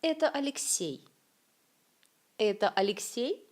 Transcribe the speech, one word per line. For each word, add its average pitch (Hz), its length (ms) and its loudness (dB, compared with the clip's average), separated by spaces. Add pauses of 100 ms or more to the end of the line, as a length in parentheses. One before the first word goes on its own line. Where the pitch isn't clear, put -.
Это 320 280 2
Алексей. 277 760 -2 (1300)
Это 208 320 2
Алексей. 202 840 -2